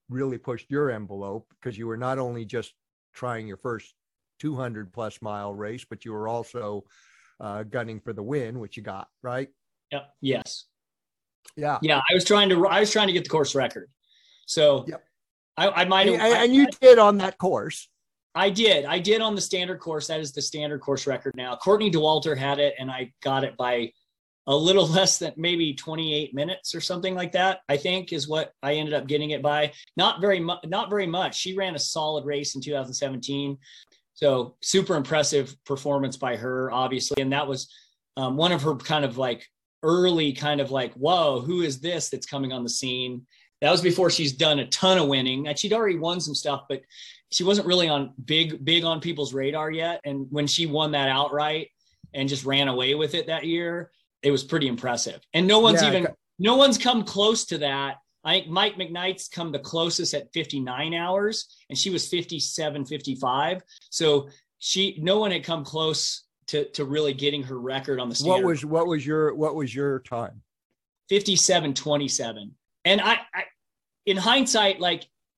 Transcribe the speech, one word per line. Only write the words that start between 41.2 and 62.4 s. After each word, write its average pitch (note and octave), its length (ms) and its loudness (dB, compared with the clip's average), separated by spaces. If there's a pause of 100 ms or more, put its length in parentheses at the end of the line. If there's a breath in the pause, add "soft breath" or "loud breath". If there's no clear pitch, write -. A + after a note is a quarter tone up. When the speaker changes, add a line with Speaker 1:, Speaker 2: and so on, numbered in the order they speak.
Speaker 2:
who F3 200 -2
is C#3 180 -2
this E3 300 -6
that's - 160 -8
coming C3+ 260 -6
on B2 120 -6
the A#2+ 60 -6
scene?" B2+ 560 -6 (360 soft breath)
That D3 100 4
was F3 100 4
before F3 280 4
she's C#3+ 240 0
done D3+ 260 2
a B2 80 -4
ton F#3 300 4
of D#3 100 4
winning. C3 400 0
And D3 100 -4
she'd G#3 160 0
already G#3+ 240 2
won E3+ 240 -4
some D3 140 -6
stuff, C#3 340 -4
but C3+ 120 -4 (500 loud breath)
she - 120 0
wasn't G3 240 2
really F3 220 4
on C#3 240 -2 (100)
big, D#3 400 0
big E3 220 2
on D#3+ 160 0
people's C#3+ 320 -6
radar C#3+ 360 -2
yet. E3 360 -4
And C#3 240 -6
when D3 180 -2
she E3 180 0
won D3+ 280 0
that C#3 160 2
outright D3 580 0 (460)
and C#3 140 -2
just C3+ 180 -4
ran C#3 240 2
away B2+ 260 0
with D3 200 -2
it D#3+ 120 -2
that D#3+ 180 -4
year, E3+ 460 -4 (320)
it C#3+ 80 4
was C3+ 120 0
pretty D3 240 -2
impressive. A#2+ 520 -4 (140)
And E3+ 120 4
no G#3+ 140 8
one's A3 220 6
Speaker 1:
Yeah, - 80 4
Speaker 2:
even, F#3 160 2
Speaker 1:
ca- - 80 -4 (260)
Speaker 2:
no A3 160 4
one's C4+ 220 6
come A#3+ 260 2
close G#3+ 420 0
to E3 140 -6
that. C#3 380 -4 (260)
I D#3+ 120 0
think F#3 120 -2
Mike G3+ 280 0
McKnight's F3+ 520 -6
come E3+ 240 -8
the F#3+ 80 -6
closest E3 540 -2
at C#3+ 200 -8
fifty-nine C#3+ 600 -6
hours, F#3+ 520 -2 (240 soft breath)
and C#3 80 -8
she F#3+ 120 0
was F3 180 -2
fifty-seven, D#3 800 -4